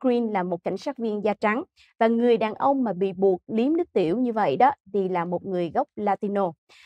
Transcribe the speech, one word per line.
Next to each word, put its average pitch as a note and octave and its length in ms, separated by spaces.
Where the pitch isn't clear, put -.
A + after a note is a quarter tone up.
Green A#3+ 320
là F#3+ 100
một F3+ 220
cảnh F#3 120
sát C#4+ 220
viên G#3+ 260
da G#3 100
trắng A3 280
và A3+ 80
người A#3 300
đàn G#3+ 180
ông C4+ 300
mà G#3 80
bị F#3+ 200
buộc F#3 340
liếm B3+ 300
nước E4+ 160
tiểu F#3 260
như A#3+ 140
vậy F#3+ 240
đó B3 160
thì G3 160
là F3 160
một F3 220
người F3 280
gốc B3+ 220
Latino. G3+ 560